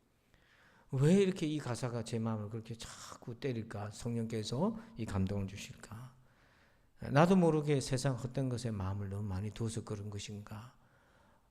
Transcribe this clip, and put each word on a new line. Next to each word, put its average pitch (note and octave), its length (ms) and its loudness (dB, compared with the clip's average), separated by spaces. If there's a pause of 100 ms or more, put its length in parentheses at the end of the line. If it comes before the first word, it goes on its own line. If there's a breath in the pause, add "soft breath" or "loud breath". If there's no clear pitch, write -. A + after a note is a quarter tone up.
(920 soft breath)
왜 C#3+ 240 6
이렇게 F#3+ 320 4
이 D3+ 100 -2
가사가 A#2+ 460 -4
제 A2+ 160 -4
마음을 A2 300 -2
그렇게 A2+ 260 -8
자꾸 - 640 -14
때릴까? A2 520 -4
성령께서 A#2 840 -2 (180 loud breath)
이 A2+ 100 -6
감동을 G2 420 0
주실까? G#2+ 640 -12 (840 soft breath)
나도 E3 360 6
모르게 D3+ 440 6
세상 C3 360 0
헛된 C3 320 -2
것에 A#2+ 220 -2
마음을 G2 400 -2
너무 G2+ 140 -4
많이 G2 260 -2
두어서 A2+ 340 -4
그런 G#2 280 -6
것인가? G#2 600 -10 (760 soft breath)